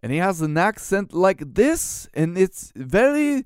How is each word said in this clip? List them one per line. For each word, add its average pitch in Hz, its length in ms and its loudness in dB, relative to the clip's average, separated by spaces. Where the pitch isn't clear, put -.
and 117 100 -6
he 143 60 -2
has 180 220 -2
an 151 160 -2
accent 196 560 -2
like 170 420 0
this, - 600 0
and 165 240 -2
it's - 380 -2
very 269 680 0